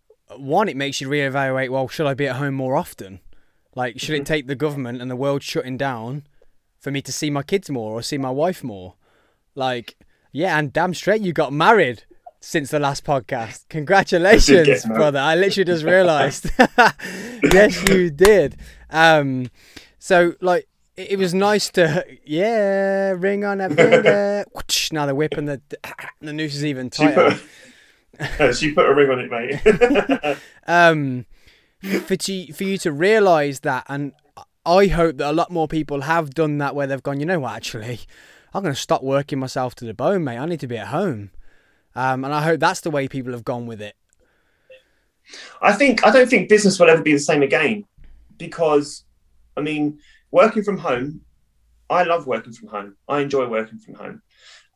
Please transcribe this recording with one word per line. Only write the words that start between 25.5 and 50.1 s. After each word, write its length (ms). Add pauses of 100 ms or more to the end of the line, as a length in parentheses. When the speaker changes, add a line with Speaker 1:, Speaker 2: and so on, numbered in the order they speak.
Speaker 1:
<clears throat> 260
the 140
noose 200
is 120
even 240
Speaker 2:
She 140
Speaker 1:
tighter. 360 (800)
Speaker 2:
put 220
a, 140
<laughs> 0
she 200
put 120
a 80
ring 160
on 100
it, 100
mate. 1080 (140)
<laughs> 160
Speaker 1:
Um, 560 (560)
for 340
to, 380
for 120
you 140
to 140
realise 680
that 280
and 240 (540)
I 220
hope 300
that 120
a 20
lot 180
more 180
people 340
have 280
done 280
that, 160
where 120
they've 160
gone, 180
"You 60
know 140
what, 160
actually, 440 (520)
I'm 100
gonna 120
stop 280
working 360
myself 380
to 80
the 100
bone, 300
mate. 140
I 80
need 140
to 60
be 100
at 120
home." 420 (640)
Um, 300
and 80
I 100
hope 180
that's 200
the 100
way 180
people 240
have 120
gone 220
with 160
it. 140 (1600)
Speaker 2:
I 120
think, 340
I 40
don't 180
think 200
business 300
will 120
ever 120
be 100
the 60
same 240
again 420 (520)
because, 680 (520)
I 40
mean, 380 (320)